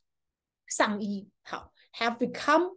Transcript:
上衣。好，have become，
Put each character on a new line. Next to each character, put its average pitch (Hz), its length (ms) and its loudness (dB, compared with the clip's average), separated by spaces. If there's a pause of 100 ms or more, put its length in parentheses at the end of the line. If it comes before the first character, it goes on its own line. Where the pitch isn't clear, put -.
(680)
上 214 320 0
衣。 202 300 -6 (140)
好， - 280 -12 (280)
have 233 180 0
become， 311 600 2